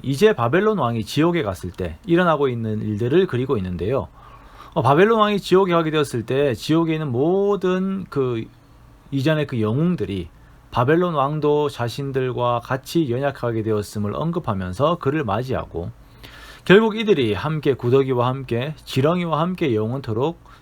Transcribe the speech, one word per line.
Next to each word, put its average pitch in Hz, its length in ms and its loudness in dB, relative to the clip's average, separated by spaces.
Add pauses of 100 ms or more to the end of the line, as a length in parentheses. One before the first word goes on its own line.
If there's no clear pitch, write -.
이제 143 300 2
바벨론 190 440 2
왕이 117 260 0
지옥에 165 380 0
갔을 95 300 -6
때 85 340 -6
일어나고 165 420 2
있는 113 320 -4
일들을 117 460 0
그리고 127 320 -2
있는데요. 92 500 -4 (680)
어, 147 80 2
바벨론 185 360 6
왕이 208 200 2
지옥에 185 340 4
가게 165 160 2
되었을 135 380 -2
때 135 260 0
지옥에 160 400 0
있는 156 180 -4
모든 190 1000 0
그 123 340 -2 (640)
이전의 143 380 0
그 120 140 -4
영웅들이 107 680 -2 (420)
바벨론 165 440 2
왕도 147 520 0
자신들과 123 960 -4
같이 135 480 -2
연약하게 123 500 -2
되었음을 104 540 -2
언급하면서 143 840 -2
그를 143 260 -2
맞이하고 104 640 -4 (720)
결국 214 320 6
이들이 170 380 2
함께 147 400 0
구더기와 123 540 2
함께 131 460 -4 (120)
지렁이와 160 560 0
함께 170 340 -2
영원토록 120 640 -4 (200)